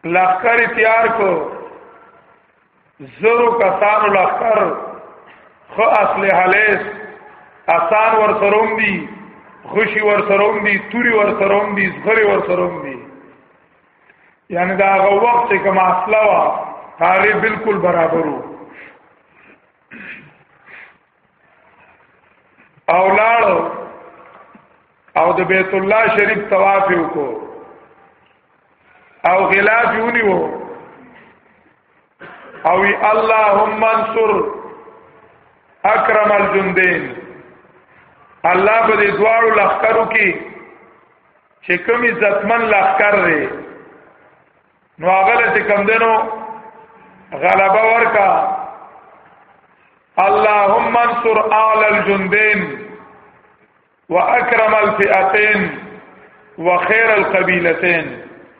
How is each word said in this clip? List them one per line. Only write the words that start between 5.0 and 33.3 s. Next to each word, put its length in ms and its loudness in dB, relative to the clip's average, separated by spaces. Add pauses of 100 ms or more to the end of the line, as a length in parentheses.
خو 80 0
اصل 520 2
حلیس، 440 2 (880)
آسان 480 2
ور 240 2
سروم 380 0
دی، 300 -4 (560)
خوشی 360 -2
ور 280 0
سروم 360 0
دی، 160 0
توری 300 -4
ور 300 0
سروم 360 0
دی، 140 -2
زغری 340 0
ور 240 2
سروم 340 -4
دی. 240 -12 (1400)
یعنی 260 -2
دا 120 2
آغا 280 4
وقت 340 2
چی 80 2
کم 200 0
اصلا 480 2
وا، 400 0 (340)
آغی 340 2
بالکل 440 -2
برابر 480 0
ہو. 300 -8 (4000)
او 280 2
لاړو، 540 2 (1500)
او 160 2
د 80 -2
بیت 320 0
الله 340 0
شریف 420 0
طواف 420 2
یې 40 2
وکړو. 520 -6 (1800)
او 160 2
غلاف 400 2
یې 140 -2
ونیو. 680 -2 (2000)
او 160 2
وی، 140 0
"اللهم 880 0